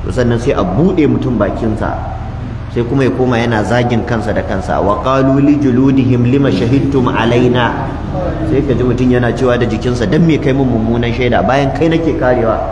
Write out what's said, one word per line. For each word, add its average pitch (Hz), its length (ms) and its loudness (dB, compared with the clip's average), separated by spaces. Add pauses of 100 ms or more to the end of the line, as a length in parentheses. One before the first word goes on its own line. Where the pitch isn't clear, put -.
To 101 80 -6
sannan 117 280 0
sai - 120 -2
a - 140 0
buɗe 151 420 2
mutum 123 320 0
bakinsa. 104 540 -2 (800)
Sai 120 100 -2
kuma 135 200 0
ya 123 80 2
koma 123 260 0
yana 117 260 0
zagin 117 400 0
kansa 107 300 -2
da 92 80 -2
kansa. 92 400 -4
"Wa 98 220 0
qalu 135 420 2
li 147 160 2
juludihim 127 640 2
lima 135 240 2
shahidtum 123 640 0
alaina." 120 760 0 (640)
Sai 135 160 0
ka 131 80 0
ji 117 80 0
mutum 123 300 2
yana 123 240 2
cewa 123 240 0
da 120 80 2
jikinsa, 120 420 -2
"Dan 160 160 4
me 151 140 2
kai 135 160 0
mun 139 160 2
mummunan 117 420 0
shaida 113 320 0
bayan 135 320 2
kai 156 140 2
nake 160 260 0
karewa 117 380 0 (160)